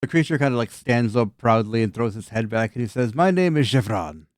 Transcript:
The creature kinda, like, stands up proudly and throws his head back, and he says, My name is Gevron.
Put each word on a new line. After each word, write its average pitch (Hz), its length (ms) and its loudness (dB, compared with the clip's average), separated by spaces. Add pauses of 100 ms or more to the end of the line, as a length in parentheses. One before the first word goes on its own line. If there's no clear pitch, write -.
The 131 60 -6
creature 160 300 0
kinda, 135 200 0
like, 117 140 -2
stands 120 440 0
up 117 220 0
proudly 113 460 2
and 107 100 -2
throws 113 220 -4
his 110 140 -14
head 113 200 -4
back, 113 240 -2
and 123 80 -8
he 120 60 -4
says, 120 260 -2
My 175 180 4
name 180 260 2
is 135 100 2
Gevron. 95 600 -2 (100)